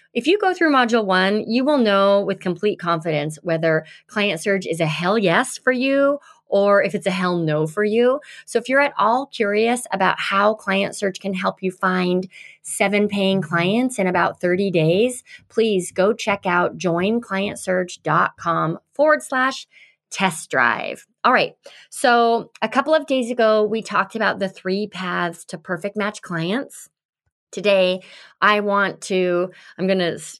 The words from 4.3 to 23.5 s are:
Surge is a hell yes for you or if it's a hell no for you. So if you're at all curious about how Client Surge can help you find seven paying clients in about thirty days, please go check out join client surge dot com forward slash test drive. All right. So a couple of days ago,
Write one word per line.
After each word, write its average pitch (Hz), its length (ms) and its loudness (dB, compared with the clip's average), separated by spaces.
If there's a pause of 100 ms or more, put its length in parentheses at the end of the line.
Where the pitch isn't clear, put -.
Surge 196 260 -2
is 165 140 -4
a 165 60 2
hell 175 320 0
yes 202 400 0
for - 140 0
you 277 460 2 (300)
or 202 340 4
if 196 120 -2
it's 185 120 -6
a 185 60 0
hell 180 260 -2
no 156 280 0
for 185 180 -4
you. 240 360 2 (260)
So - 120 -4
if 233 100 -4
you're 269 120 2
at 285 160 0
all 240 300 2
curious 226 680 0
about 190 260 0
how 202 360 2
Client 196 420 -2
Surge 190 240 -6
can 196 140 -6
help 185 280 -4
you 185 80 -2
find 185 580 -2 (340)
seven 202 460 0
paying 196 340 0
clients 180 560 0
in 185 100 0
about 175 320 0
thirty 185 320 0
days, 180 500 2 (260)
please 208 440 0
go 190 200 2
check 202 340 -4
out 175 320 0
join 185 420 0
client 196 400 -6
surge 185 420 -4
dot 160 340 -2
com 165 440 -2 (120)
forward 302 300 2
slash 262 460 -4 (400)
test - 420 -2
drive. 120 540 -2 (200)
All 240 80 4
right. 196 220 0 (360)
So 233 600 2 (100)
a 220 60 -2
couple 277 260 2
of 302 120 0
days 254 260 -2
ago, 214 320 2